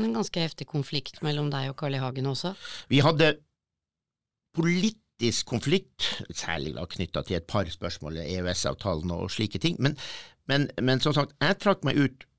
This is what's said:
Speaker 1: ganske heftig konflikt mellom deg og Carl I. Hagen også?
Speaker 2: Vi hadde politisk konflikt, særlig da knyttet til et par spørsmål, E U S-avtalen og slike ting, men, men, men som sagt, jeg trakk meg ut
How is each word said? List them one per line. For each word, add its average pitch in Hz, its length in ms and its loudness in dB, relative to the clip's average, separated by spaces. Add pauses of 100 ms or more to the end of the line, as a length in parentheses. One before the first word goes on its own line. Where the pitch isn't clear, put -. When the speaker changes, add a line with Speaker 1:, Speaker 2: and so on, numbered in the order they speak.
(160)
Speaker 1:
ganske 190 260 -2
heftig 160 240 -6
konflikt - 560 -4
mellom 147 320 0
deg 135 160 -2
og 135 80 -10
Carl 139 160 -2
I. 135 80 -2
Hagen 131 300 -4
også? 180 240 -4 (340)
Speaker 2:
Vi 131 160 8
hadde 156 300 6 (1200)
politisk 170 960 2
konflikt, - 560 0 (240)
særlig 78 400 -4
da 73 160 -6
knyttet - 400 -4
til 90 80 0
et 82 160 -8
par 95 160 0
spørsmål, 80 560 -8
E 90 160 -2
U 87 80 0
S-avtalen 85 640 -2
og 90 160 -4
slike 104 320 -2
ting, 170 160 0
men, 143 160 2 (560)
men, 139 160 4 (160)
men 127 240 4
som 147 80 2
sagt, 143 240 -2
jeg 175 240 2
trakk 196 240 2
meg 139 160 4
ut - 240 0 (120)